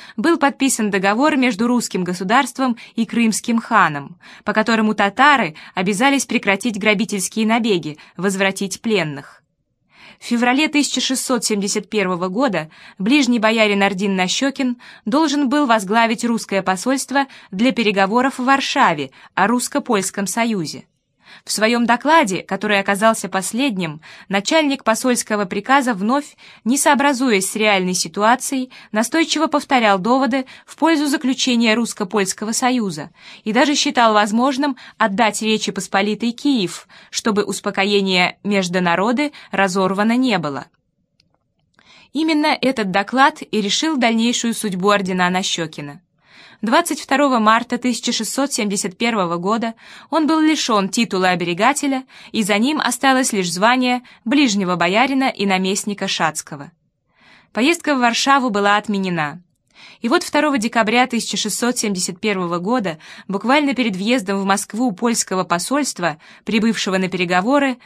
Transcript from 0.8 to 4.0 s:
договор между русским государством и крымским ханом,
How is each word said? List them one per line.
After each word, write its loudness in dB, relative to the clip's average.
договор 2
между 0
русским 0
государством -2
и -2
крымским 0
ханом, 0